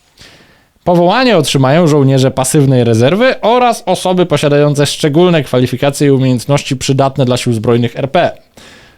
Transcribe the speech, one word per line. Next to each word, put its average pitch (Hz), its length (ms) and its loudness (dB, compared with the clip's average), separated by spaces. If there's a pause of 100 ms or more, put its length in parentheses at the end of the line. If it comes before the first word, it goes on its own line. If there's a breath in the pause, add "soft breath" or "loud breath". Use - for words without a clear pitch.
(840 soft breath)
Powołanie 190 520 2
otrzymają 147 520 2
żołnierze 135 420 2
pasywnej 131 540 0
rezerwy 139 560 0
oraz 233 460 0
osoby 180 400 -2
posiadające 147 600 0
szczególne 160 580 0
kwalifikacje 131 600 -2
i 143 40 4
umiejętności 131 640 -2
przydatne 135 480 -2
dla 123 120 0
sił 120 160 -2
zbrojnych 117 440 -2
R 139 140 -6
P. 170 220 0 (640 loud breath)